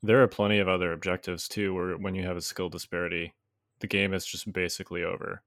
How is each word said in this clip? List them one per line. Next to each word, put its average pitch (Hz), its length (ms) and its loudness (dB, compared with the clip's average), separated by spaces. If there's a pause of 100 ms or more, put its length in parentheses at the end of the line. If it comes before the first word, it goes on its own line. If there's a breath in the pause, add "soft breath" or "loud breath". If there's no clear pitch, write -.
there 113 200 8
are 123 60 8
plenty 104 320 4
of 95 80 4
other 90 260 2
objectives 87 540 -4
too, 98 260 -2
where 90 240 -2
when 95 180 -4
you 95 80 -2
have 92 140 -2
a 85 40 -8
skill - 280 -4
disparity, 85 640 -4 (460)
the 107 80 -8
game 98 260 2
is 92 120 -2
just - 280 -10
basically 87 500 -4
over - 440 -6